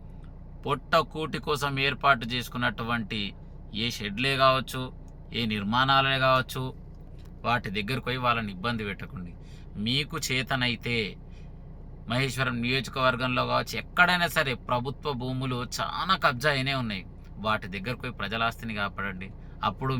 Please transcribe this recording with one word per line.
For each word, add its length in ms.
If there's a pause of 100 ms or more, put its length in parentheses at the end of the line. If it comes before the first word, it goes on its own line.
(640)
పొట్టకూటి 840
కోసం 260 (160)
ఏర్పాటు 440
చేసుకున్నటువంటి 880 (640)
ఏ 40 (100)
షెడ్లే 340 (120)
కావచ్చు, 400 (560)
ఏ 20 (140)
నిర్మాణాలే 600 (120)
కావచ్చు, 360 (840)
వాటి 300
దగ్గరకు 320
పోయి 180
వాళ్ళని 300
ఇబ్బంది 320
పెట్టకండి. 440 (540)
మీకు 300 (120)
చేతనైతే 680 (1120)
మహేశ్వరం 540
నియోజకవర్గంలో 840
కావచ్చు, 320
ఎక్కడైనా 540
సరే 160 (160)
ప్రభుత్వ 520
భూములు 380 (200)
చాలా 360 (100)
కబ్జా 320
అయినే 260
ఉన్నాయి, 220 (420)
వాటి 280
దగ్గరకు 300
పోయి 160
ప్రజల 280
ఆస్తిని 320
కాపాడండి. 480 (400)
అప్పుడు 320